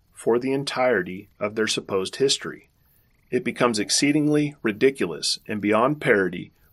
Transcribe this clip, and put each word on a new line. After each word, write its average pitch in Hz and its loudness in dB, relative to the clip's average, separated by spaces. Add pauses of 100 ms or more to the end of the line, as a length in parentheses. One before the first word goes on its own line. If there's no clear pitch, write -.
(140)
for 120 2
the 131 -2
entirety 127 0 (100)
of 104 -4
their 110 0
supposed 95 -2
history. - -2 (600)
It 127 -2
becomes 120 0
exceedingly 147 2
ridiculous 104 0 (100)
and 107 -6
beyond 113 2
parody 98 0 (200)